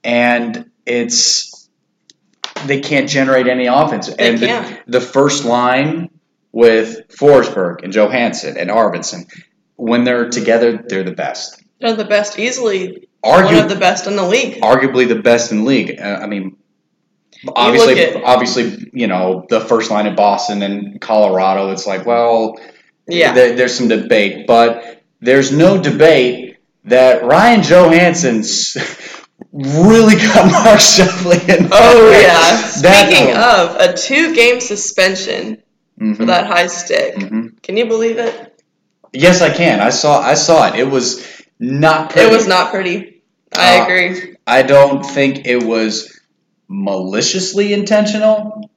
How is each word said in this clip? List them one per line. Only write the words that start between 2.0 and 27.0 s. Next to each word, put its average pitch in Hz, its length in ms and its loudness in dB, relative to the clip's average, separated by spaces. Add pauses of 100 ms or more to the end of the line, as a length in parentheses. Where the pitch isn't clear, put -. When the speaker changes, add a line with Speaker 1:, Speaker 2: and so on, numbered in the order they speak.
Speaker 1:
they 139 120 -4
can't 143 300 -4
generate 131 380 0
any 127 200 -2
offense. 123 400 -2
Speaker 2:
They 117 220 -2
Speaker 1:
And 113 100 -2
the, 113 80 0
Speaker 2:
can't. - 440 -8
Speaker 1:
the 123 100 0
first 135 440 -2
line 135 640 -2 (420)
with 113 580 0
Forsberg 117 760 0
and 95 80 -12
Johansson 107 640 -2
and 90 120 -6
Arvidsson, 90 560 -4 (520)
when 120 260 -2
they're 120 260 -2
together, 117 480 0 (100)
they're 95 160 -6
the 90 80 -8
best. - 500 -12 (180)
Speaker 2:
They're 226 160 -4
the 208 100 -8
best, 208 340 -2
easily 214 720 -6 (140)
Speaker 1:
Argu- 175 220 4
Speaker 2:
one - 180 2
of 170 60 -6
the 196 80 -6
best - 300 -2
in 202 80 -6
the 196 120 -2
league. 240 340 -4
Speaker 1:
Arguably 127 460 0
the 110 140 -2
best 117 300 0
in 107 80 -2
the 107 60 -2
league. - 340 -2
Uh, 98 220 -8
I 104 60 -12
mean, 95 300 -12 (840)
Speaker 2:
You - 120 -12
Speaker 1:
obviously, 131 400 2
Speaker 2:
look - 200 0
at - 80 -8
Speaker 1:
obviously, 123 680 -2
you 117 140 -4
know, 92 420 -4
the 113 100 0
first 113 300 -2
line 104 160 -2
in 95 100 -6
Boston 101 460 0
and 101 400 -8
Colorado, 95 680 0
it's 95 160 -10
like, 95 180 -6
well, 117 540 0 (480)
Speaker 2:
Yeah. 160 260 0
Speaker 1:
there, 123 220 4
there's 123 200 -2
some 123 120 -4
debate, 104 580 -2
but 117 560 0 (180)
there's 135 320 2
no 175 300 2
debate 139 680 2 (360)
that 127 380 4